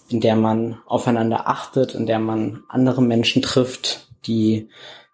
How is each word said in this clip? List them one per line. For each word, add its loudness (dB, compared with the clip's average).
in -2
der 4
man 0
aufeinander 0
achtet, -2
in -4
der 0
man -4
andere 2
Menschen 2
trifft, -2
die 0